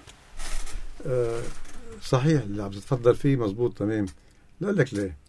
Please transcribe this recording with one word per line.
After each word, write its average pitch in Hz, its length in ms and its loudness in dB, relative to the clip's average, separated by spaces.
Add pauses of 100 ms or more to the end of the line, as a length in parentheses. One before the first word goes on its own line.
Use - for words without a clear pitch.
(1080)
آه، 120 340 0 (600)
صحيح، 139 400 4
اللي 101 220 -4
عم 98 80 -6
تتفضل 120 440 2
فيه 139 200 2
مزبوط 113 420 0
تمام. 107 280 0 (560)
لا، 202 100 0
لك 156 220 2
ليه؟ 95 240 -4 (120)